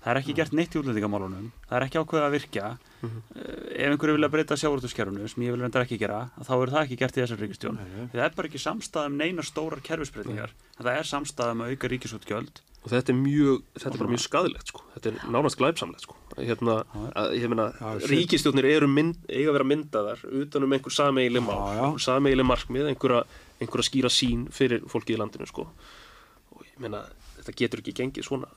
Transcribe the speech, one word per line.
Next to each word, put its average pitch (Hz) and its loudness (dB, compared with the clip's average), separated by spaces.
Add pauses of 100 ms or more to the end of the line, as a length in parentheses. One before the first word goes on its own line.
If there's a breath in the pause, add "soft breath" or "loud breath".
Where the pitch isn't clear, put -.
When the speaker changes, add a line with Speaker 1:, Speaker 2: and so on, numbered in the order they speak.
Speaker 1:
Það 117 0
er 131 2
ekki 135 -6
Speaker 2:
Mhm. 143 -2
Speaker 1:
gert 151 0
neitt 160 2
í - -2
útlendingamálunum, 104 -2 (160)
það 123 0
er - -
ekki 160 -2
ákveðið 156 2
að 143 2
virkja. 110 -6 (240 soft breath)
Speaker 2:
Mhm. 113 -8 (140)
Speaker 1:
Eh, - -6
ef 143 2
einhverju 151 4
vilja 151 4
breyta 156 2
sjávarútvegskerfinu, 120 -2
sem 123 -4
ég 120 0
vil 123 -2
reyndar 123 0
ekki 120 -4
gera, 107 -2 (140)
þá 127 2
er 127 2
það 151 2
ekki 127 -8
gert 127 0
í 131 2
þessari 113 -4
ríkisstjórn. 107 -6
Speaker 3:
Nei, 98 -10
nei. 120 -8
Speaker 1:
Það 120 2
er 160 0
bara - -6
ekki 139 -10
samstaða 165 -4
um 143 -4
neina 165 -2
stórar 156 -6
kerfisbreytingar. 113 -8
Speaker 2:
Nei. - -20
Speaker 1:
En 117 -6
það 127 4
er 160 -2
samstaða 143 -2
um 113 -2
að 117 -4
auka 135 -4
ríkisútgjöld. 113 -6 (240)
Speaker 2:
Og 123 -4
þetta 123 2
er 127 6
mjög, 139 4 (100)
þetta - -8
er 127 -4
Speaker 1:
Og 127 -6
Speaker 2:
bara 117 0
mjög 120 0
skaðlegt, - 0
sko. - -16 (120)
Þetta - -10
er 107 -2 (180)
nánast 135 2
glæpsamlegt, 135 0
sko. - -18 (220)
Hérna, 113 0
Speaker 1:
Já. 107 -10
Speaker 2:
að, 101 0
ég 120 0
meina, 113 0
Speaker 3:
Já, 110 -6
shit. 165 2
Speaker 2:
ríkisstjórnir 139 4
eru 147 6
mynd-, 151 4 (100)
eiga 147 2
að 147 4
vera 139 2
myndaðar 131 0 (120)
utan 143 -2
um 135 2
einhver 135 0
sameiginleg 127 4
mál, 104 -2
Speaker 3:
Já, 101 -2
já. 110 0
Speaker 2:
einhver 135 0
sameiginleg 135 6
markmið, 127 2
einhverja, 123 4 (360 loud breath)
einhverja 120 -2
skýra 127 2
sýn 120 0
fyrir 120 2
fólkið 110 -4
í - -2
landinu, 107 -6
sko. - -8 (880 loud breath)
Og - -20
ég - -20
meina, 107 -8 (400)
þetta - -14
getur 117 0
ekki - -10
gengið 131 -4
svona 131 -4